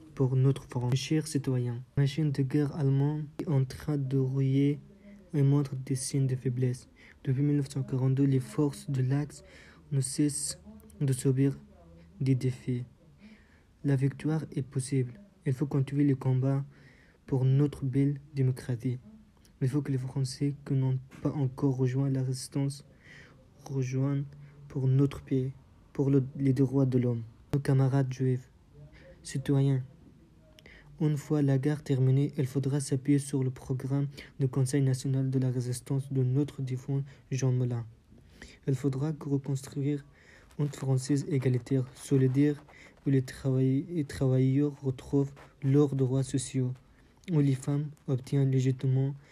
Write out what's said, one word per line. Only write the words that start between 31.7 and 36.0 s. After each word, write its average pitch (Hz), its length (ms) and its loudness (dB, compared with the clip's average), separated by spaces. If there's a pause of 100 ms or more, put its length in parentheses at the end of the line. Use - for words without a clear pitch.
terminée, 135 540 2
il 143 80 0
faudra 135 340 -2
s'appuyer 139 400 0
sur 139 240 -2
le 127 60 -2
programme 135 580 -4 (320)
du 139 80 2
Conseil 135 340 0
national 131 480 0
de 131 100 0
la 127 100 0
résistance 127 600 -4